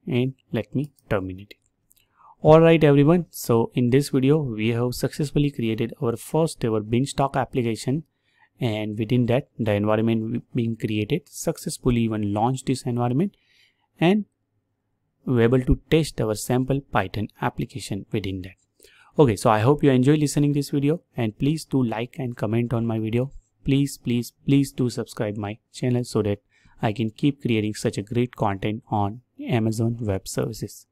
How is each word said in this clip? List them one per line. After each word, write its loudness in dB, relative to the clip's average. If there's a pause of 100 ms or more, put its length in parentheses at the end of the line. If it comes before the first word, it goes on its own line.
and 0 (180)
let -6
me -4 (180)
terminate -6
it. -20 (840)
All 8
right, 8
everyone. 6
So 0
in 2
this 2
video, 2
we -2
have -2
successfully -2
created -4
our -2
first -4
ever 0
Beanstalk -2
application, -4 (560)
and -4
within 0
that, 0 (100)
the 0
environment 0 (100)
being -2
created -4
successfully, -2
even -2
launched -2
this -2
environment, -2 (640)
and 2 (1000)
we're 2
able 4
to 2 (100)
test 0
our 0
sample -2
Python -4 (120)
application -8
within -6
that. -18 (600)
Okay, 6
so 2
I 4
hope 2
you 6
enjoy 4
listening 0
this -2
video, -2 (140)
and -4
please -2
do 0
like -4
and -6
comment -2
on -2
my -2
video. -2 (340)
Please, 0
please, -4 (100)
please 2
do -2
subscribe -8
my -8 (160)
channel -2
so -2
that -2 (400)
I 0
can -4
keep -2
creating 0
such -4
a -6
great -4
content -4
on -2 (180)
Amazon -2
Web -4
Services. -8